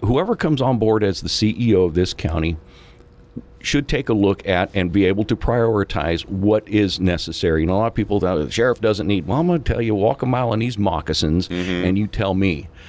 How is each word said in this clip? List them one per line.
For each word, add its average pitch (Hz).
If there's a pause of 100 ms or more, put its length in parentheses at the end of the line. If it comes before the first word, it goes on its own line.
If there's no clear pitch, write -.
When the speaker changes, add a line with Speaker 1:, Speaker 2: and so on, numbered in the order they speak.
Speaker 1:
whoever 156
comes 156
on 127
board 110
as 98
the -
C -
E 113
O 92
of 85
this 90
county 82 (1040)
should -
take -
a 117
look 98
at 92
and 90
be 101
able 98
to 110
prioritize 104
what 101
is 98
necessary. 82
And 82
a 92
lot 107
of 113
people, 101
"The 90
sheriff 117
doesn't 107
need," 95
well, 117
I'm 170
gonna 175
tell 117
you, 110
walk 110
a 131
mile 123
in 107
these 117
moccasins 85
Speaker 2:
Mm-hmm. 90
Speaker 1:
and 92
you 104
tell 98
me. 92 (200)